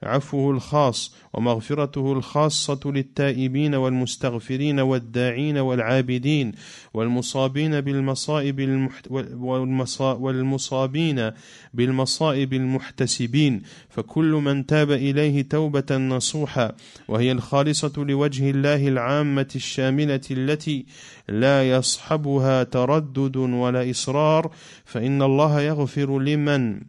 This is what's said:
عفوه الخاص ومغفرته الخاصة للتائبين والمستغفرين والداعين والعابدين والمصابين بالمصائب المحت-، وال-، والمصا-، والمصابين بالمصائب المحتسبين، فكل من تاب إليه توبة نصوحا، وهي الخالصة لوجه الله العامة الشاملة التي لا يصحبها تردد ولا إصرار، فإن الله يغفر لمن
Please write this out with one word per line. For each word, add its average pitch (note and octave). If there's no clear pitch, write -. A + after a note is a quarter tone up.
عفوه C#3
الخاص C3+
ومغفرته C3+
الخاصة D3
للتائبين C#3
والمستغفرين C3
والداعين B2+
والعابدين B2+
والمصابين C3
بالمصائب C#3
المحت-، C3+
وال-، B2+
والمصا-، C3
والمصابين C3+
بالمصائب C3
المحتسبين، C3
فكل D#3
من C#3
تاب D3+
إليه C#3
توبة C#3+
نصوحا، C3
وهي A#2+
الخالصة C#3+
لوجه C#3
الله C#3
العامة C3+
الشاملة C3+
التي C#3
لا C3
يصحبها C3+
تردد C3+
ولا B2
إصرار، D3+
فإن C3
الله C#3+
يغفر C#3+
لمن C#3